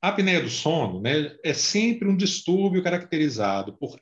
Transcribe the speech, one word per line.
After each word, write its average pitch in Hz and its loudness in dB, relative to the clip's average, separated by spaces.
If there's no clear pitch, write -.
A 180 2
apneia 190 2
do 127 -4
sono, 120 -2
né, 147 -2
é 151 0
sempre 214 0
um 196 4
distúrbio 185 0
caracterizado 127 -2
por - -10